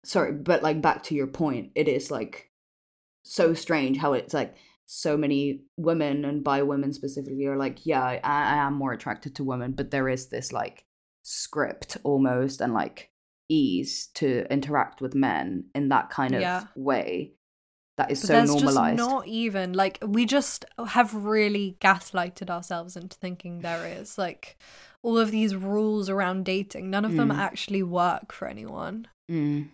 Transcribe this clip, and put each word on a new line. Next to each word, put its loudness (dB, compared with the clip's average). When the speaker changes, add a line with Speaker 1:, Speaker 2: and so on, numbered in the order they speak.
Speaker 1:
sorry, 0
but, 2
like, 2
back 2
to -4
your 0
point, -2
it 2
is, 0
like, -8
so 4
strange 0
how 2
it's, -2
like, -2
so -2
many 0
women 0
and -2
bi 2
women 0
specifically -6
are -2
like, -4
"Yeah, 2
I, 0
I 2
am 2
more -2
attracted -8
to -4
women," -4
but -4
there 0
is -2
this, -8
like, -6
script -6
almost 2
and, 0
like, -4
ease 0
to 0
interact 0
with -6
men 0
in 0
that 4
kind 0
of 2
Speaker 2:
Yeah. -2
Speaker 1:
way -2
that 0
is -2
Speaker 2:
But -4
Speaker 1:
so 6
Speaker 2:
there's 8
Speaker 1:
normalized. 4
Speaker 2:
just 0
not -2
even, -2
like, 2
we 2
just 0
have 2
really 0
gaslighted 2
ourselves -8
into -14
thinking -10
there -6
Speaker 1:
<laughs> -10
Speaker 2:
is. -12
Like, -6
all 2
of 4
these 2
rules 0
around 0
dating, -4
none 2
of 2
them 6
Speaker 1:
Mm. 2
Speaker 2:
actually -2
work 0
for -10
anyone. -10
Speaker 1:
Mm. 0